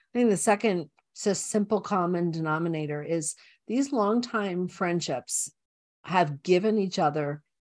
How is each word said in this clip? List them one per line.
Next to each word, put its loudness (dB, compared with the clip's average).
I 0
think 4
the 2
second 2
s-, 2
simple 0
common 0
denominator -2
is -4
these 0
longtime 0
friendships -2
have 0
given 4
each -2
other 0